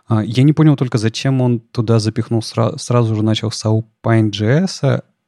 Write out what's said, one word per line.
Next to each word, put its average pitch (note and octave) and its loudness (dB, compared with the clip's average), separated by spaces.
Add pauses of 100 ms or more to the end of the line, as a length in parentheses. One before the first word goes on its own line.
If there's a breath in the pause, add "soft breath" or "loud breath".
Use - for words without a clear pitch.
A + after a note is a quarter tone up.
А, G#2+ 0
я A#2 0
не D3 6
понял D3+ 4
только, B2 -2
зачем B2+ -2
он A#2+ 0
туда A2+ 0
запихнул A2 -2
сра-, - -4
сразу A#2 0
же G#2+ -2
начал A2 -2
с - -8
Alpine A2 0
J G#2+ 0
S. - -6 (440)